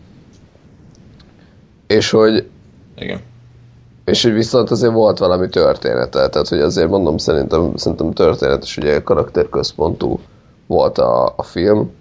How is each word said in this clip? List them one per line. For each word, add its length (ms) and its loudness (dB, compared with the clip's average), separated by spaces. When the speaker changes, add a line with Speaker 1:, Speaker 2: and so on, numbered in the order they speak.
Speaker 1:
És 220 2
hogy 380 2
Speaker 2:
Igen. 240 -10
Speaker 1:
és 180 0
hogy 100 2
viszont 380 0
azért 220 2
volt 240 4
valami 320 0
története, 800 0
tehát 180 -2
hogy 120 -2
azért 300 0
mondom, 280 0
szerintem, 580 0
szerintem 380 -4
történetes, 640 0
ugye 260 0
karakterközpontú 1160 -2
volt 300 0
a, 400 0
a 60 -6
film 580 0